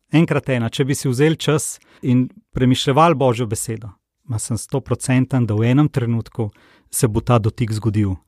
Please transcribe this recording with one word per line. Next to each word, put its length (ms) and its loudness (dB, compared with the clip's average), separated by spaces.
enkrat 400 2
ena, 200 -2
če 140 -2
bi 120 -2
si 120 -6
vzeli 300 2
čas 420 -2
in 260 2
premišljevali 640 2
Božjo 300 0
besedo, 440 -8
ma, 140 -6
sem 180 -6
stoprocenten, 880 -2
da 80 -2
v 120 0
enem 240 4
trenutku 600 -4
se 160 0
bo 120 -2
ta 180 2
dotik 340 -2
zgodil. 440 -2